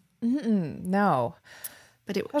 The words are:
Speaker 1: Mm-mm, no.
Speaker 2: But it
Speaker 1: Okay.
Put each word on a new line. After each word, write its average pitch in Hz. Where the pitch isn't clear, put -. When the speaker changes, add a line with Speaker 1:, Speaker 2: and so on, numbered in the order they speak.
Speaker 1:
Mm-mm, 220
no. 180
Speaker 2:
But 196
it -
Speaker 1:
Okay. 294